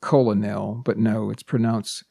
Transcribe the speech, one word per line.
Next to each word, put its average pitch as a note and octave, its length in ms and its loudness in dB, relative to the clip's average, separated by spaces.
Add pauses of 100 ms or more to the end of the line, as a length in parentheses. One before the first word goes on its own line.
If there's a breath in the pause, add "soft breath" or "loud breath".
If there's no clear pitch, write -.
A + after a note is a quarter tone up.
colonel, G#2 840 2
but G#2+ 120 0
no, A2 320 0
it's A2 140 -8
pronounced A2+ 680 -2